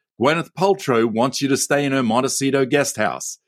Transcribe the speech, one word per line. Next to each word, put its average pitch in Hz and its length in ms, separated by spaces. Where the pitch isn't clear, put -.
Gwyneth 156 380
Paltrow 143 480
wants 120 360
you 139 80
to 135 80
stay 143 280
in 139 60
her 135 100
Montecito 131 640
guest 139 320
house. 78 400